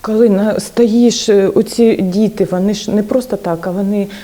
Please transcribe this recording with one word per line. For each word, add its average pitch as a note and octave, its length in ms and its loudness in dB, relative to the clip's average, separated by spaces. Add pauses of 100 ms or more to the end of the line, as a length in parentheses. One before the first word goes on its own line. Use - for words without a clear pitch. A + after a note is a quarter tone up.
коли A3 280 2
на, G3+ 320 0
стоїш, A#3 680 2
е, G3 200 4
оці - 540 2
діти, G3 480 0
вони F#3 240 0
ж G3+ 160 -8
не G#3 120 0
просто B3 340 -2
так, E3+ 300 -6
а F#3 40 -4
вони G3 360 -2 (180)